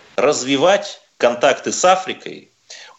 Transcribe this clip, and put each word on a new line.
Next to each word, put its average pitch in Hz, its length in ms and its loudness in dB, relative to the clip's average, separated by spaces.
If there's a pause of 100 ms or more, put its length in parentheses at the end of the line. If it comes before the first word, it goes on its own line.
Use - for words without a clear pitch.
(160)
развивать 139 840 0 (160)
контакты 120 560 0
с - 120 -4
Африкой, 180 680 -2 (480)